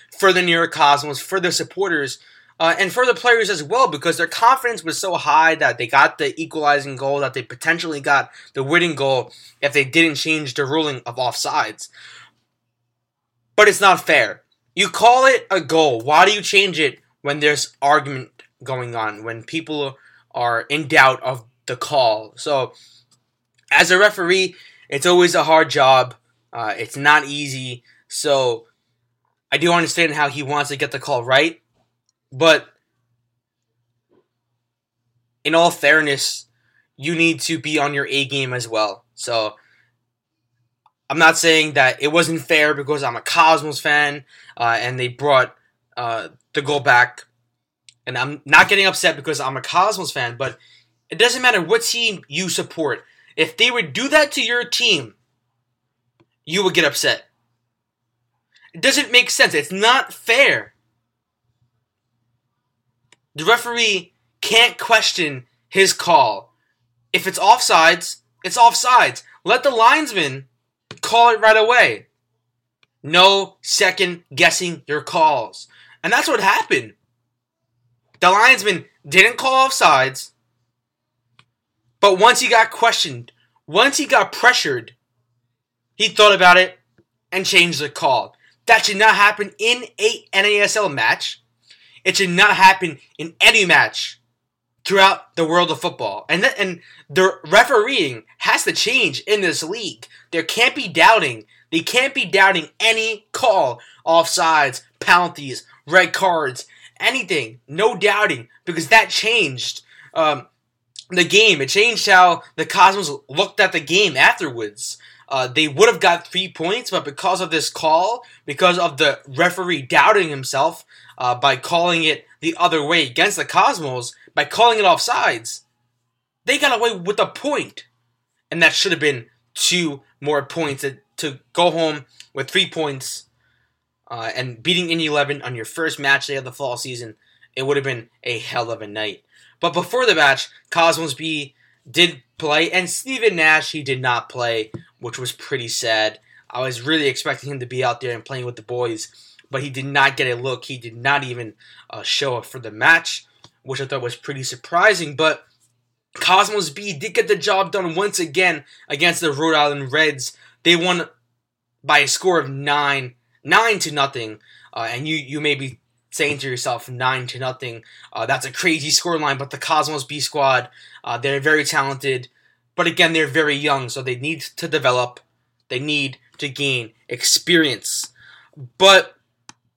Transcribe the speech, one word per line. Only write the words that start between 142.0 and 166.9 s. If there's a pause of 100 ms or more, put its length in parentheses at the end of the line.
play,
and
Steven
Nash,
he
did
not
play, (280)
which
was
pretty
sad. (300)
I
was
really
expecting
him
to
be
out
there
and
playing
with
the
boys, (140)
but
he
did
not
get
a
look.
He
did
not
even, (360)
uh,
show
up
for
the
match, (380)
which
I
thought
was
pretty
surprising.
But (680)
Cosmos
B
did
get
the
job
done
once
again (220)
against
the
Rhode
Island
Reds. (260)
They
won (760)
by
a
score
of
nine, (280)
nine
to
nothing. (320)
Uh,
and
you,
you
may
be (320)
saying
to
yourself,
"Nine